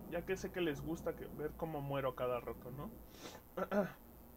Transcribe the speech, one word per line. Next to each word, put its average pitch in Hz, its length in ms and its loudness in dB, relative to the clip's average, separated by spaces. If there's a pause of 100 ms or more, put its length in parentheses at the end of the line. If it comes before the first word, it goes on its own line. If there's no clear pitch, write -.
ya 170 160 0
que 190 100 4
sé 185 160 -2
que 180 100 2
les 147 200 4
gusta 156 340 0
que, - 100 -8 (120)
ver 151 200 0
cómo 156 240 0
muero 139 340 2
cada 123 240 4
rato, 123 320 -6
¿no? 143 180 -4 (640)
<clears throat> - 540 4 (280)